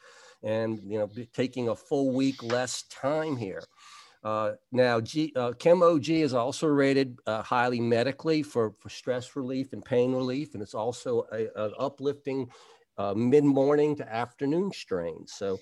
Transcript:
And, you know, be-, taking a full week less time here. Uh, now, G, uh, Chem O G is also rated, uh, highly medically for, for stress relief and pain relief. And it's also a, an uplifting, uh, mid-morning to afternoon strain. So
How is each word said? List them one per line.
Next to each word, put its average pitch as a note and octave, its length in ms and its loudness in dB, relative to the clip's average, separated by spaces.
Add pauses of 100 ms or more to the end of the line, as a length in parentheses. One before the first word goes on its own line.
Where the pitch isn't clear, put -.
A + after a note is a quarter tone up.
(440)
And, A2 400 -2
you G#2 160 -6
know, G#2 80 -2
be-, G#2+ 180 -12
taking B2+ 440 -4
a G#2 60 -2
full C#3 360 -2
week C3+ 320 0
less A#2+ 400 -4
time D#3 520 -4
here. F#2+ 280 -8 (600)
Uh, G#2+ 280 -2 (200)
now, A#2+ 300 4
G, D3+ 340 -4
uh, B2 180 -2
Chem F3 280 6
O E3+ 160 6
G D#3+ 240 0
is C3 140 0
also C3+ 320 0
rated, C#3 580 2
uh, G#2+ 160 -2
highly B2 380 0
medically B2+ 640 0
for, A#2 360 -2
for - 100 -18
stress B2 460 -8
relief C3 380 -6
and G#2 100 -12
pain B2+ 300 2
relief. C3 400 -4
And G2+ 80 -8
it's - 140 -12
also A#2 560 -2
a, A2 240 -4
an G#2+ 240 -4
uplifting, C3+ 680 -4 (520)
uh, G2+ 160 -2
mid-morning C#3+ 800 6
to A#2 180 -10
afternoon C#3+ 580 -2
strain. E2+ 540 -6
So G2 360 -6